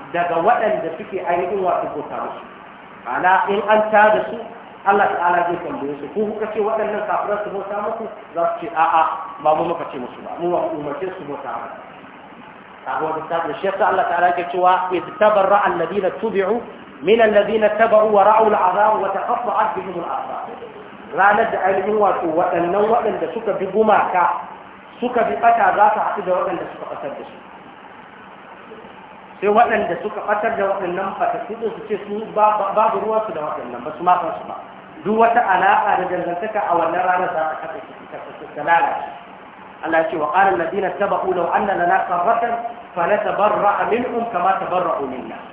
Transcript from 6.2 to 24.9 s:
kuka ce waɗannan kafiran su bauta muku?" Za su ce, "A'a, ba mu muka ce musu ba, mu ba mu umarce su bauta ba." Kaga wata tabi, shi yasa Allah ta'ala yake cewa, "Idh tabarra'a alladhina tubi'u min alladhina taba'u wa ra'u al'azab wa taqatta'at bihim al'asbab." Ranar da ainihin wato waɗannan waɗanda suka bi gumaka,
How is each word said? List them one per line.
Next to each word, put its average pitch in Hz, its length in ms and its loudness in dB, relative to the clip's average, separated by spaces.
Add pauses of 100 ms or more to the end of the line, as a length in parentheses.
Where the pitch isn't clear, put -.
kuka 214 240 -6
ce 226 80 -2
waɗannan 208 480 -2
kafiran 202 320 -2
su - 160 -6
bauta 202 320 -6
muku?" 220 160 -6 (320)
Za 170 80 2 (160)
su 170 60 -8
ce, 160 100 -8
"A'a, 160 260 4 (380)
ba 151 160 4
mu 165 80 0
muka 165 240 -4
ce - 80 -12
musu 123 240 -10
ba, - 160 -12
mu 175 160 -2
ba 165 80 0
mu 156 240 -4
umarce 147 320 -6
su 151 80 -14
bauta 139 320 -10
ba." 117 120 -10 (1160)
Kaga 131 160 -6
wata 156 320 -4
tabi, 151 240 -2
shi - 100 -6
yasa 196 220 -2
Allah 185 160 2
ta'ala 175 220 2 (100)
yake 175 160 -4
cewa, 185 400 2
"Idh 165 240 -2
tabarra'a 202 560 4
alladhina 180 380 -2 (100)
tubi'u 202 400 0 (400)
min 196 160 4
alladhina 214 640 4
taba'u 214 320 6
wa 196 160 6
ra'u 220 240 6
al'azab 202 480 4
wa 196 80 -2
taqatta'at 214 640 -2
bihim 180 320 -6
al'asbab." - 480 -8 (640)
Ranar 208 320 4
da 190 160 -2
ainihin 196 320 2
wato 190 320 2
waɗannan 175 560 2
waɗanda 214 480 0
suka 214 240 -4
bi - 100 -4
gumaka, 185 720 4 (640)